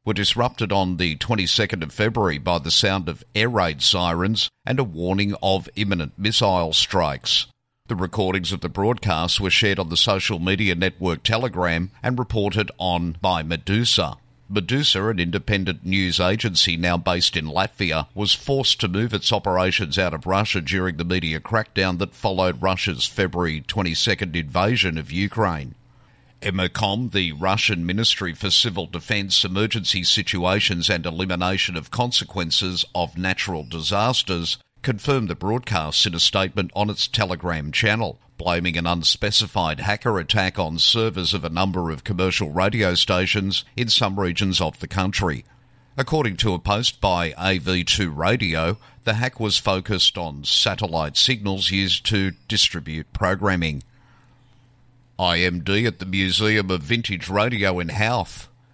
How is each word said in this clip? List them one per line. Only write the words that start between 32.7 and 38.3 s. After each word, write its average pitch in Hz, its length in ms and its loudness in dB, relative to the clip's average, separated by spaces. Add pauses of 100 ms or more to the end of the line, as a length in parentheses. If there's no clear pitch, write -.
of 85 200 -2
Natural 90 460 -2
Disasters, 85 960 -2 (240)
confirmed 123 460 0
the 82 80 -6
broadcasts 92 680 0
in 85 120 -2
a - 20 -2
statement 95 560 0
on 104 160 0
its - 160 -2
Telegram 87 640 -2
channel, 107 480 0 (200)